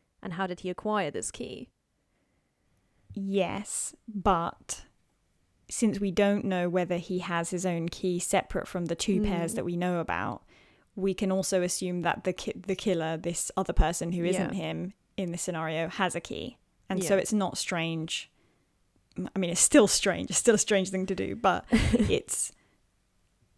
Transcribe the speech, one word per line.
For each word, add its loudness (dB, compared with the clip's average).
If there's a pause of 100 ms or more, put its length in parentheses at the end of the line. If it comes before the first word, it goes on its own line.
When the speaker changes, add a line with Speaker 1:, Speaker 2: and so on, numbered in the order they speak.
(240)
Speaker 1:
And -8
how -4
did -8
he -6
acquire -2
this -6
key? -10 (1500)
Speaker 2:
Yes, -2 (120)
but 0 (840)
since 0
we 0
don't 2
know 0
whether 0
he -4
has -4
his -2
own -2
key -2
separate 0
from -4
the -4
two 0
pairs 0
Speaker 1:
Mm. -6
Speaker 2:
that -2
we -2
know 0
about, -4 (520)
we 0
can 0
also 2
assume -2
that -2
the 0
ki-, -8 (140)
the -2
killer, 0
this -4
other 0
person 4
who 0
isn't 0
Speaker 1:
Yeah. -4
Speaker 2:
him -6 (240)
in -2
this -6
scenario, -2
has -2
a -4
key. -10 (320)
And -2
so 4
Speaker 1:
Yeah. 6
Speaker 2:
it's -2
not 0
strange. -4 (880)
M-, -4
I -2
mean, 0
it's 0
still 10
strange. 0
It's -2
still 6
a 6
strange 2
thing -2
to -2
do, -4
but 2
Speaker 1:
<laughs> -12
Speaker 2:
it's 2 (1080)